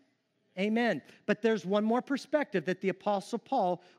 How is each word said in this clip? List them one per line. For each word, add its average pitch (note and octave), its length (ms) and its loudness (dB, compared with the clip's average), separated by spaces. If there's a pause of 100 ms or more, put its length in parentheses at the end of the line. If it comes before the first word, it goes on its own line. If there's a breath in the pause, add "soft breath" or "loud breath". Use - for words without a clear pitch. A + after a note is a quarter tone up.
(600)
Amen. G#3+ 420 0 (240 loud breath)
But - 160 0
there's A3 240 2
one G#3 200 2
more A#3 160 2
perspective G3+ 640 -2
that F3+ 160 -4
the F#3+ 80 0
Apostle G3+ 500 -4
Paul F#3 420 0 (180 loud breath)